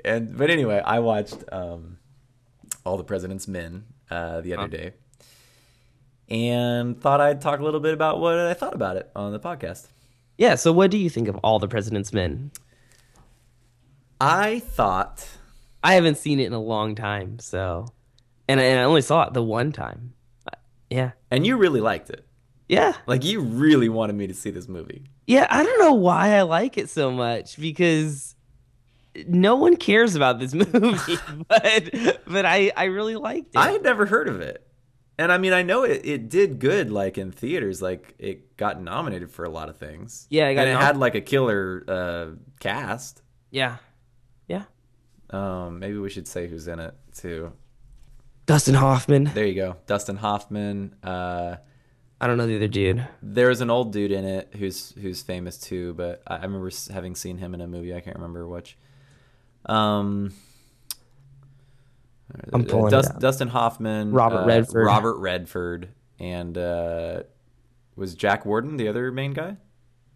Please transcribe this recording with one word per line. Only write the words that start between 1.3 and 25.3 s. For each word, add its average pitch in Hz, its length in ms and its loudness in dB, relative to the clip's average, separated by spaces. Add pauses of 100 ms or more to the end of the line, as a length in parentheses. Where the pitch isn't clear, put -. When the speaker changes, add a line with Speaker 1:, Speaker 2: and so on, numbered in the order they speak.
Speaker 1:
um, 87 460 -12 (880)
All 92 120 -4
the 90 80 -6
President's 95 440 -8
Men, 90 360 -12 (260)
uh, 85 320 -6
the 87 120 -8
other 98 80 -6
Speaker 2:
Huh. 87 60 -8
Speaker 1:
day, 82 240 -12 (1400)
and 120 720 -2
thought 143 220 4
I'd 143 180 2
talk 147 200 -2
a 143 40 -4
little 156 160 -2
bit 156 140 0
about 156 260 0
what 170 180 2
I 175 160 0
thought 269 200 -6
about 95 220 -2
it - 200 -10
on 101 160 -6
the 107 80 -8
podcast. 127 480 -12 (480)
Speaker 2:
Yeah, 220 200 6
so 165 160 4
what 185 180 6
do 214 80 0
you 180 120 0
think 117 180 -4
of 101 80 -4
All 110 220 4
the 98 100 -2
President's 107 440 -4
Men? 107 400 -2 (1700)
Speaker 1:
I 196 400 2
thought - 680 -2 (560)
Speaker 2:
I 185 120 6
haven't 165 240 6
seen 147 220 0
it 127 60 2
in 92 60 -6
a 117 80 -4
long 110 340 -2
time, 104 440 -6
so, 92 480 -6 (640)
and 135 120 4
I, 131 40 6
and 127 160 6
I - 40 4
only 147 180 6
saw 151 240 4
it - 60 -8
the 123 100 0
one 117 300 0
time. 123 420 -12 (320)
Uh, - 100 -16 (340)
yeah. 127 220 -2 (180)
Speaker 1:
And 135 160 2
you 254 100 2
really 170 240 4
liked 104 300 -2
it. - 160 -14 (420)
Speaker 2:
Yeah. - 260 2 (120)
Speaker 1:
Like, 127 180 0
you 202 160 -2
really 127 480 4
wanted 110 280 -2
me 101 100 -4
to 92 80 -8
see - 160 -10
this 90 180 -12
movie. 87 360 -14 (220)
Speaker 2:
Yeah, 254 220 6